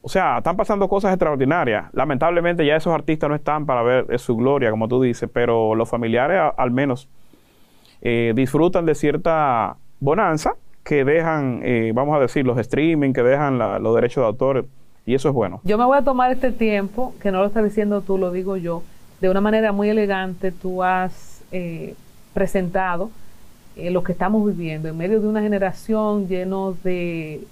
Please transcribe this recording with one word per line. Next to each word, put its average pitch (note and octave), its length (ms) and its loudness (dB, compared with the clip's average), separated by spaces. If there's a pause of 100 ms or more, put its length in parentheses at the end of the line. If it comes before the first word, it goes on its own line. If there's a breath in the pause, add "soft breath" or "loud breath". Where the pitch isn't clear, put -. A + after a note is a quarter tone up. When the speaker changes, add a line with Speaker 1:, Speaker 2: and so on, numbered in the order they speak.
Speaker 1:
o - 80 -12
sea, D3+ 300 2
están F3 180 0
pasando G3+ 320 0
cosas G3 240 2
extraordinarias". C#3+ 800 0
Lamentablemente E3 720 0
ya D3 100 4
esos D#3+ 160 0
artistas D#3 380 0
no D3 60 0
están D3 320 -4
para B2 160 0
ver, B2 260 2
eh, - 80 -2
su A#2+ 180 -2
gloria, B2 360 2
como A2 160 -2
tú B2+ 120 2
dices, A#2+ 320 0
pero A#2 440 2
los A2+ 120 0
familiares A#2+ 520 0
a-, D#3 80 2
al B2+ 240 0
menos, C3 360 -2 (920 soft breath)
eh, A#2 340 0
disfrutan D#3+ 520 2
de D3 80 2
cierta D3 800 0 (240)
bonanza D#3+ 560 0 (280)
que C#3+ 200 2
dejan, D3 600 0
eh, A2+ 300 0
vamos C#3+ 220 0
a D3 40 4
decir, C3 260 2
los A#2+ 120 2
streaming, C#3 560 2
que B2+ 100 2
dejan C3+ 340 4
la, G#2 220 0
los A2 160 2
derechos A#2+ 280 2
de A2+ 40 4
autor, B2+ 380 0 (420)
y A#2+ 80 0
eso C#3+ 140 2
es C3+ 60 0
bueno. G2+ 280 -2
Speaker 2:
Yo G#3 140 2
me A#3+ 80 2
voy C4+ 120 4
a C#4+ 60 2
tomar B3+ 280 2
este B3+ 200 0
tiempo, G#3 680 -2
que G3+ 100 0
no F#3 80 0
lo G3+ 60 4
estás G#3+ 180 0
diciendo G#3 380 0
tú, G3 160 -2
lo F#3 140 0
digo F#3+ 260 -4
yo, E3+ 260 -6 (380 soft breath)
de F#3+ 80 2
una G3 100 2
manera G#3+ 320 2
muy G3+ 180 0
elegante. F#3+ 640 -2
Tú F#3 320 -6
has, F#3 680 -4
eh, E3+ 420 -8 (400)
presentado, F#3 800 0 (640 soft breath)
eh, E3+ 160 -6
lo F3+ 120 2
que F#3 80 -2
estamos G#3 340 2
viviendo E3 440 -4
en D#3+ 80 -8
medio G3+ 240 0
de G#3+ 60 0
una G#3+ 140 0
generación G#3 840 -2
lleno F#3+ 460 -4 (100)
de E3+ 580 -4 (100)